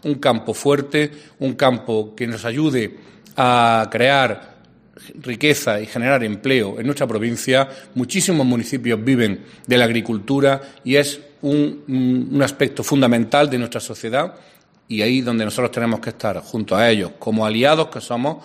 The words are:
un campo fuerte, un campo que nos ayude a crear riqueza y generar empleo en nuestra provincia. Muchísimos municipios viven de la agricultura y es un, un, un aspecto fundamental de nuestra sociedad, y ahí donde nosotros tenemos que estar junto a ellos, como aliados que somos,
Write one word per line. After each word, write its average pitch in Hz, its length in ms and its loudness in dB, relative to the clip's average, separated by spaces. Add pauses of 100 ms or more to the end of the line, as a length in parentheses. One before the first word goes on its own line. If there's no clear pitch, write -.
un 147 120 -2
campo 117 380 0
fuerte, 143 580 0 (280)
un 135 140 -2
campo 113 600 0
que 120 120 -4
nos 117 180 -8
ayude 123 500 -2 (400)
a 120 560 4
crear 123 680 0 (640)
riqueza 123 600 0
y 107 60 -12
generar 123 360 0
empleo 107 560 -2
en 113 60 -6
nuestra 139 220 -2
provincia. 120 600 0 (280)
Muchísimos 151 500 0
municipios 117 580 0
viven 117 400 2 (220)
de 123 120 4
la 123 80 6
agricultura 120 760 0 (220)
y 127 120 0
es - 240 2 (220)
un, 147 460 0
un, 127 440 0
un 143 120 2
aspecto - 400 -2
fundamental 131 680 2
de 127 80 -2
nuestra 120 220 -6
sociedad, 120 560 -6 (540)
y 107 140 -2
ahí 127 180 2
donde 117 240 -2
nosotros 117 260 -2
tenemos 113 280 -2
que 117 100 -8
estar 101 300 -6
junto 107 360 -6
a 113 140 4
ellos, 98 300 0
como 110 260 -2
aliados 139 440 2
que 123 120 -12
somos, 131 440 -6